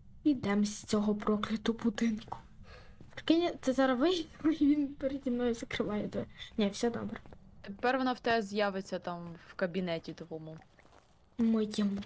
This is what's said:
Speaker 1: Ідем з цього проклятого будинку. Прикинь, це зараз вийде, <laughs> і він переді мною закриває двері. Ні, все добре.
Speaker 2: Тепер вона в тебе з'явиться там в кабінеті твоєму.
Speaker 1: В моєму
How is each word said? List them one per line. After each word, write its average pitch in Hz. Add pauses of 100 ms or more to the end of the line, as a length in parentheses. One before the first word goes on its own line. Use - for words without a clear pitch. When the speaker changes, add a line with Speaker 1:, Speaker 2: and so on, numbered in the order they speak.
(240)
Speaker 1:
Ідем 208
з 208
цього 208
проклятого 214
будинку. 220 (800)
Прикинь, 330 (120)
це 262
зараз 262
вийде, 339 (200)
<laughs> - (160)
і 302
він 285
переді 269
мною 240
закриває 208
двері. 202 (300)
Ні, 202
все 233
добре. 220 (420)
Speaker 2:
Тепер 247
вона 254
в -
тебе 233
з'явиться 196
там 170 (120)
в -
кабінеті 170
твоєму. 160 (800)
Speaker 1:
В 233
моєму 214